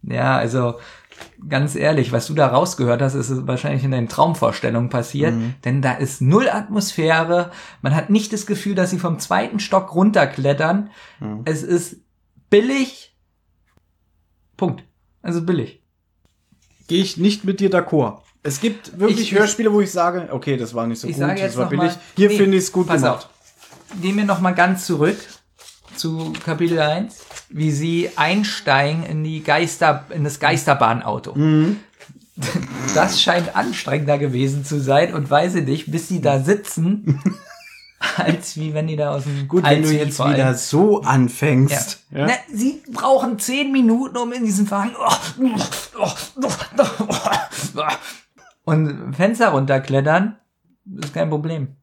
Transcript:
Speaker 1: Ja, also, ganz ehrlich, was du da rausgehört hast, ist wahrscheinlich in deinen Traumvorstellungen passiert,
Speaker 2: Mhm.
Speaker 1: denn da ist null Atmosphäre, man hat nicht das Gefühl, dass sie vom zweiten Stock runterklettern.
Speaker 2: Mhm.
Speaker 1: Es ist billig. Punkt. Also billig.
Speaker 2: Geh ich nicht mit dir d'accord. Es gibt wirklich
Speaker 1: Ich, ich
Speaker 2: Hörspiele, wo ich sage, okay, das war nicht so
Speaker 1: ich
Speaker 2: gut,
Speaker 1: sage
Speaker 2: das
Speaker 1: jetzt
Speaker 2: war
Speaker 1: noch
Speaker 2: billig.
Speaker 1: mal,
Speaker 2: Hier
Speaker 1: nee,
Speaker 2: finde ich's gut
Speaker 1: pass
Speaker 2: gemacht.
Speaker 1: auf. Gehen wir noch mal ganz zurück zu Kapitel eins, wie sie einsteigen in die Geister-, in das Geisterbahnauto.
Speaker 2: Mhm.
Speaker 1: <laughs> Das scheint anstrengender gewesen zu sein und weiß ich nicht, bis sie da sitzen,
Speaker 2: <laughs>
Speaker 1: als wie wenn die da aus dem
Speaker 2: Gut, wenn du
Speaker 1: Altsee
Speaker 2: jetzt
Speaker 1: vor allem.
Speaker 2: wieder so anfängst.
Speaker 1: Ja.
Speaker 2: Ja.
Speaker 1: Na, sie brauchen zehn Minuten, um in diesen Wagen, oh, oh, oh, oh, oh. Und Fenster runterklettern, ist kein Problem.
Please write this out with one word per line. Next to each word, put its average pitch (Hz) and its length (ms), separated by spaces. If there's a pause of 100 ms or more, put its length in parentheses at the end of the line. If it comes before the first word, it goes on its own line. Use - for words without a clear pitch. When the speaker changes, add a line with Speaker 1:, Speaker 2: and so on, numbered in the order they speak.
Speaker 1:
Ja, 127 340
also, 120 400 (720)
ganz 143 280
ehrlich, 139 360
was 123 140
du 151 80
da 151 140
rausgehört 123 540
hast, 135 120
ist 131 320
wahrscheinlich 131 380
in 135 80
deinen 120 160
Traumvorstellungen 120 800
passiert, 139 440
Speaker 2:
Mhm. 117 200 (100)
Speaker 1:
denn 135 180
da 131 100
ist - 300
null 202 260
Atmosphäre, 175 1040 (300)
man 135 120
hat 160 160
nicht 214 220
das 208 140
Gefühl, 202 280
dass 180 160
sie 185 80
vom 165 200
zweiten 202 420
Stock 190 340
runterklettern. 165 960 (300)
Speaker 2:
Mhm. 107 240
Speaker 1:
Es 156 180
ist 175 340 (540)
billig. 262 680 (1400)
Punkt. - 280 (380)
Also 170 200
billig. 165 400 (1040)
Speaker 2:
Geh 170 120
ich 185 160
nicht 202 280
mit 190 160
dir 196 100
d'accord. 160 520 (200)
Es 143 180
gibt - 380
wirklich 214 220
Speaker 1:
Ich, 202 120
ich 196 60
Speaker 2:
Hörspiele, 214 340
wo 208 80
ich 190 120
sage, 175 400
okay, 131 240
das 117 180
war 117 120
nicht 117 140
so - 60
Speaker 1:
ich 160 80
Speaker 2:
gut, 139 60
Speaker 1:
sage 143 140
Speaker 2:
das 196 80
Speaker 1:
jetzt 151 140
Speaker 2:
war 123 80
Speaker 1:
noch - 60
Speaker 2:
billig. 151 220
Speaker 1:
mal, - 80 (160)
Speaker 2:
Hier 196 120
Speaker 1:
nee, 208 80
Speaker 2:
finde 196 220
ich's 185 140
gut 180 160
Speaker 1:
pass 156 140
Speaker 2:
gemacht. - 260 (640)
Speaker 1:
auf. 196 80
Gehen 196 160
wir 208 80
noch 190 160
mal 180 140
ganz 180 320
zurück 170 300 (800)
zu 160 380 (120)
Kapitel 165 360
eins, 160 440 (260)
wie 156 200
sie 165 460
einsteigen 160 880
in 156 180
die 156 220
Geister-, 156 680
in 147 140
das 139 160
Geisterbahnauto. 123 960
Speaker 2:
Mhm. 156 420 (600)
Speaker 1:
<laughs> - 140 (440)
Das 185 280
scheint 175 340
anstrengender 147 600
gewesen 135 460
zu 147 160
sein 143 340
und 143 160
weiß 170 260
ich 147 80
nicht, 139 280
bis 165 160
sie 175 120
da 139 200
sitzen, 175 800 (500)
Speaker 2:
<laughs> - 460
Speaker 1:
als - 400
wie 156 180
wenn 156 120
die 156 100
da 147 180
aus 139 100
dem 139 240
Speaker 2:
Gut, 175 160
wenn 147 180
du 156 60
Speaker 1:
Altsee 151 100
Speaker 2:
jetzt 147 180
Speaker 1:
vor 135 100
allem. 143 80
Speaker 2:
wieder 131 200
so 185 480
anfängst. 135 1080
Speaker 1:
Ja. - 100
Speaker 2:
Ja. 143 60
Speaker 1:
Na, 240 60 (200)
sie 254 300 (100)
brauchen 262 460
zehn 269 340
Minuten, 254 440
um 240 160
in 247 120
diesen 202 260
Wagen, 202 280
oh, - 140 (840)
oh, 196 100 (340)
oh, 285 60 (300)
oh, 220 380 (600)
oh. 147 60 (840)
Und 143 500
Fenster 220 360
runterklettern, 139 840 (640)
ist 143 140
kein 165 160
Problem. 151 520